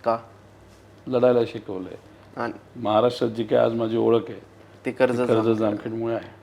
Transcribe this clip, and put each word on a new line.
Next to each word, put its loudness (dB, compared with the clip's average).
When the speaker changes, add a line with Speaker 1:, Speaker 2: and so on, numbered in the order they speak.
Speaker 1:
का? 2
Speaker 2:
लढायला 4
शिकवलंय. -10
Speaker 1:
आणि -4
Speaker 2:
महाराष्ट्रात 2
जी -4
काही 2
आज 2
माझी -2
ओळख 4
आहे, -16
Speaker 1:
ते -2
कर्ज 2
Speaker 2:
ती 0
कर्ज 2
Speaker 1:
जामखेड. 2
Speaker 2:
जामखेडमुळे -4
आहे. -12